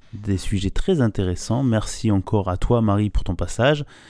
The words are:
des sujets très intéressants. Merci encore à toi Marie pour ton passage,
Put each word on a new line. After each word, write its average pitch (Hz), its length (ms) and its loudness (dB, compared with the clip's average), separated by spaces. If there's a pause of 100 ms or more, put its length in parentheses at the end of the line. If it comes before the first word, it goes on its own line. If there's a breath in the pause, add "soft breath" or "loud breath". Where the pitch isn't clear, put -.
(140)
des 101 240 -2
sujets 98 320 -2
très 175 320 2
intéressants. 113 640 0
Merci 110 480 0
encore 95 380 0
à 90 80 -2
toi 120 240 2
Marie 104 280 2
pour - 140 0
ton 90 120 -2
passage, 139 480 0 (260 loud breath)